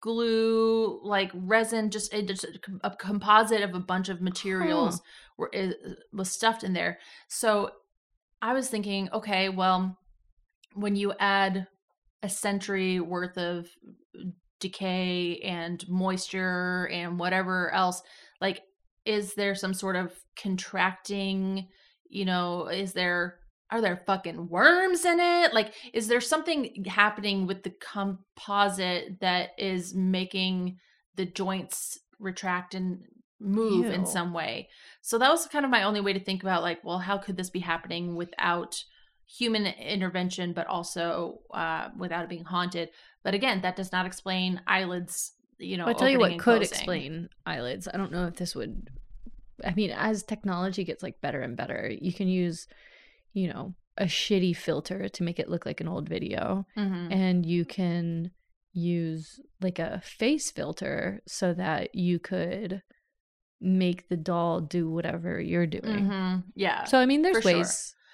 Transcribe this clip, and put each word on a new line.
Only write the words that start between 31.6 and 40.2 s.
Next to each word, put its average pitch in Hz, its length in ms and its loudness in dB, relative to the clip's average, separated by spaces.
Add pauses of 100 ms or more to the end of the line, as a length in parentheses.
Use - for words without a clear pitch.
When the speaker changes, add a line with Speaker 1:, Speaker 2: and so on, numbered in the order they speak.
Speaker 1:
retract 185 560 -6
and 185 280 -4 (380)
move 202 460 2
in 180 160 0
Speaker 2:
Ew. 180 40 -2
Speaker 1:
some 175 260 -2
way? 156 360 -4 (340)
So 233 160 0
that 262 120 6
was 330 160 4
kind 294 200 -2
of 165 40 2
my 180 140 6
only 208 160 2
way 196 140 2
to 190 60 -2
think 190 220 -4
about, 185 200 2
like, 170 200 -2
well, 175 160 -2
how 190 200 -2
could 196 180 -6
this 180 140 -6
be 180 100 -4
happening 170 560 -4
without 175 640 -2 (440)
human 220 400 0
intervention, 180 880 -2